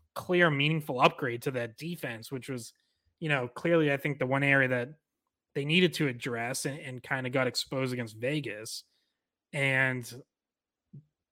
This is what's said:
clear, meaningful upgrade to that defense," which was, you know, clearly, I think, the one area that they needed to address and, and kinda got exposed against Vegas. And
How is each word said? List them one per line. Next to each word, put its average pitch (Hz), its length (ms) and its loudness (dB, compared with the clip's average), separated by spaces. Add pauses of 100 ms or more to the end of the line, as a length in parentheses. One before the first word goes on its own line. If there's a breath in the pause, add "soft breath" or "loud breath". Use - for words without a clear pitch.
(140)
clear, 175 380 4
meaningful 147 500 0
upgrade 131 400 2
to 139 100 -4
that 120 260 -6
defense," 143 540 -10
which 127 160 -8
was, 127 260 -10 (460)
you 160 80 -6
know, 131 200 0
clearly, 160 440 4
I 139 60 2
think, 139 220 -4
the 131 80 0
one 139 160 2
area 139 260 6
that 123 200 0 (680)
they 143 100 -2
needed 170 300 4
to 151 120 0
address 120 580 -4
and, 147 140 -6
and 131 240 -12
kinda 127 280 -2
got 131 160 2
exposed 131 440 -2
against 117 260 -6
Vegas. 113 640 -6 (680)
And 131 580 0 (1200)